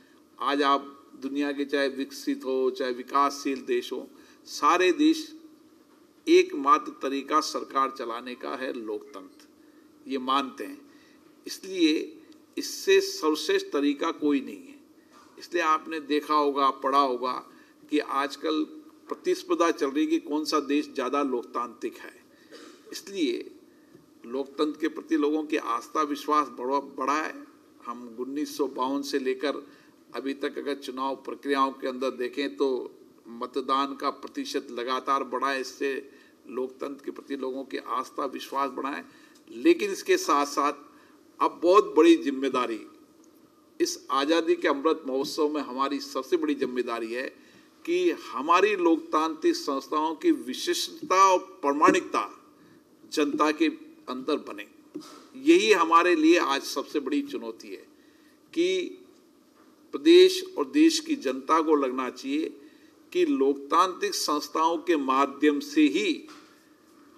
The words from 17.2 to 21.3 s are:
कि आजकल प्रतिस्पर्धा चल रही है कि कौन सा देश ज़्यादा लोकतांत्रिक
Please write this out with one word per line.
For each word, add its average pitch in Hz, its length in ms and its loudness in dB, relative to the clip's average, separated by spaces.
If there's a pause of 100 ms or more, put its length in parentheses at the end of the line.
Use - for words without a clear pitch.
कि 147 100 0
आजकल 143 640 -2 (440)
प्रतिस्पर्धा 170 640 0
चल 143 180 -2
रही 151 160 0
है 156 60 -2
कि 165 80 2
कौन 151 260 -4
सा 151 140 0
देश 143 340 -2
ज़्यादा 143 300 -2
लोकतांत्रिक 120 720 -6